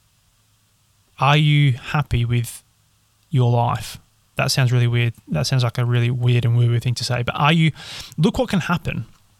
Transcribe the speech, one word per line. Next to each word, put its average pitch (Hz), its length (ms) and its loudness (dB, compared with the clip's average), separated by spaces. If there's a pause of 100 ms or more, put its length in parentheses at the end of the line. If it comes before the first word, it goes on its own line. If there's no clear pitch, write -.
(1200)
"Are 143 160 4
you 147 380 4
happy 123 500 -4
with 120 400 -4 (640)
your 123 220 2
life?" 120 460 -2 (400)
That 139 140 0
sounds 123 200 2
really 120 160 2
weird. 120 260 0 (140)
That 151 200 -4
sounds 127 180 0
like 113 120 -4
a 123 60 -2
really 120 280 0
weird 120 340 0
and 117 100 2
woo-woo 120 240 2
thing 120 160 -2
to - 80 -8
say. 123 200 -4
But - 120 -6
are 151 160 2
you, 160 220 2 (440)
look 190 200 0
what 254 120 -2
can 180 120 0
happen. - 460 -4 (320)